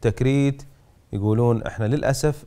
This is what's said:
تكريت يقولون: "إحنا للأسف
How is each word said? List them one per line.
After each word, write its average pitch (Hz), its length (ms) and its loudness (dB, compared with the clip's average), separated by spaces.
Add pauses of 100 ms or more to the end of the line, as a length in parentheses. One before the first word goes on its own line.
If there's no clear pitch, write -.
تكريت 139 640 0 (500)
يقولون: 110 500 2
"إحنا - 220 -4
للأسف 139 600 -2